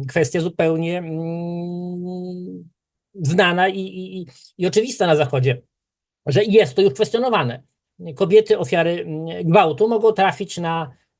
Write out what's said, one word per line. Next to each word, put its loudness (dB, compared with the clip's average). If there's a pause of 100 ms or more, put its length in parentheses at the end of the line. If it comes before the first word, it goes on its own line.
kwestia 0
zupełnie, -2
mm, -8 (440)
znana 2
i, -4
i, -10
i, -12 (320)
i 0
oczywista 0
na 4
Zachodzie, 0 (640)
że 2
jest 4
to 2
już 4
kwestionowane. -2 (460)
Kobiety, 4
ofiary, 0
mm, -6 (180)
gwałtu 4
mogą 2
trafić 0
na -4 (280)